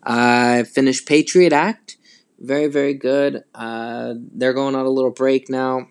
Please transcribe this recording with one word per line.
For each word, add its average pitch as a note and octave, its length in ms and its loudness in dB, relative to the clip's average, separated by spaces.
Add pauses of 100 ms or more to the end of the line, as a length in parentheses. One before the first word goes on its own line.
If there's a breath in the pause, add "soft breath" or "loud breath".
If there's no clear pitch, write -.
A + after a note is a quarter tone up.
I A#2+ 600 2
finished C3+ 420 -2
Patriot D#3 460 4
Act. E3+ 440 -2 (440 soft breath)
Very, C#3+ 280 -2
very C#3+ 260 0
good. C3+ 500 -2 (100)
Uh, A#2 640 -10
they're B2 380 -4
going C3+ 200 -2
on C3 120 -2
a C3 40 0
little C3 200 0
break C3 400 0
now. C3 400 -4